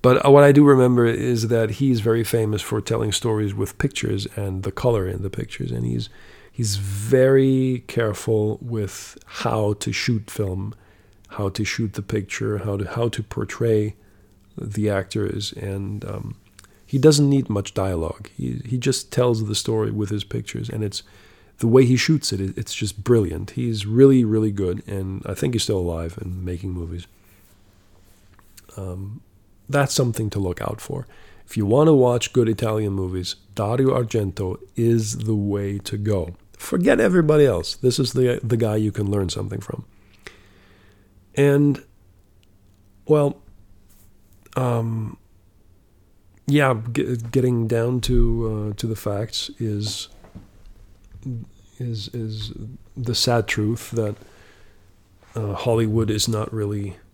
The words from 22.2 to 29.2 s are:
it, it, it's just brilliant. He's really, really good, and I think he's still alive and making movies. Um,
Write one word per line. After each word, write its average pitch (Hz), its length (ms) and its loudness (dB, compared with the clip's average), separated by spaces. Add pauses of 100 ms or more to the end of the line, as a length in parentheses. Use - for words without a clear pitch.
it, 95 80 -4
it, 95 160 -6
it's - 160 -8
just 104 280 -6
brilliant. 98 500 2
He's 113 340 -4
really, 127 400 8
really 110 260 2
good, 98 340 -4
and 95 400 -6
I - 80 -6
think 127 200 -2
he's 110 100 0
still 104 140 0
alive 82 400 -4
and 92 260 -10
making 90 280 -6
movies. 87 360 -10 (1700)
Um, 98 460 -10 (480)